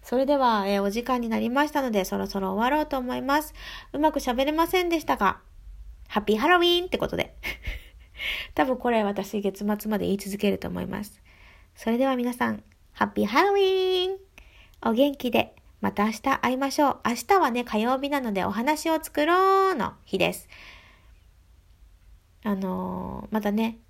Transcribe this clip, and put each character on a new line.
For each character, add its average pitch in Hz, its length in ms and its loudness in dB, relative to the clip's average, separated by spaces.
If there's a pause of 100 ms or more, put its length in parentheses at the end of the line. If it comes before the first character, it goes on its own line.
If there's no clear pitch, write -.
そ 240 140 -2
れ 269 100 2
で 285 100 2
は、 226 300 2
え 202 120 2
ー、 196 40 0
お 202 80 0
時 233 120 -4
間 247 160 0
に 233 80 -4
な 220 120 0
り 220 100 -2
ま 285 180 2
し 302 40 -6
た 294 100 0
の 254 80 -2
で、 196 160 0
そ 202 120 -4
ろ 196 100 -4
そ 196 120 -4
ろ 190 140 -2
終 208 80 0
わ 269 160 2
ろ 302 60 0
う - 20 -2
と 285 140 -4
思 247 160 -4
い 254 80 -6
ま 285 180 2
す。 - 140 -12 (360)
う 277 80 -6
ま 302 120 4
く 285 80 -2
喋 262 260 0
れ 294 60 0
ま 330 160 2
せ 359 160 2
ん 349 60 0
で 330 100 2
し 302 60 -8
た 262 120 0
が、 190 220 0 (680)
ハ - 120 0
ッ 208 60 -4
ピ 208 100 2
ー - 20 -4
ハ 269 120 2
ロ 359 80 6
ウ - 40 4
ィ 349 180 4
ー 359 40 -2
ン - 20 -6
っ 359 40 -10
て - 100 -2
こ - 80 -2
と - 80 -6
で。 - 200 -4 (540)
<laughs> - 640 -10
多 302 120 2
分 254 120 0
こ 247 140 0
れ 220 120 4
私 202 380 -2
月 196 240 -4
末 208 240 -2
ま 214 80 0
で 180 80 -2
言 185 100 2
い - 20 -6
続 196 200 -8
け 202 140 2
る 190 80 -2
と - 80 -8
思 180 140 -6
い - 40 -4
ま 202 180 -6
す。 - 200 -16 (520)
そ - 140 -6
れ 233 80 2
で 269 80 4
は 262 100 2
皆 247 180 -2
さ 240 180 -2
ん、 208 120 -8 (280)
ハ - 140 0
ッ 208 80 -8
ピ 208 100 0
ー - 20 2
ハ 233 160 2
ロ 403 120 4
ウ - 20 2
ィ 370 500 2
ー 381 60 -2
ン！ 381 60 -6 (680)
お 233 80 2
元 277 240 4
気 247 160 -4
で、 - 240 0 (240)
ま 196 120 0
た 202 140 2
明 220 60 0
日 220 100 -10
会 254 320 0
い 254 40 -2
ま 277 120 -2
し 294 140 2
ょ 277 80 6
う。 - 160 -6
明 240 80 0
日 392 240 2
は 294 100 4
ね、 240 140 -2
火 226 160 -2
曜 254 200 0
日 277 100 -4
な 285 120 0
の 226 120 -4
で 185 100 0
お 190 80 -2
話 302 400 0
を 320 120 0
作 - 220 -2
ろ 381 460 4
う - 40 -2
の 220 180 -4 (120)
日 190 140 -4
で 175 140 2
す。 - 140 -14 (2000)
あ 208 100 -2
の 185 760 -6
ー、 - 20 -6
ま 214 80 0
た 208 100 0
ね 226 280 -2 (100)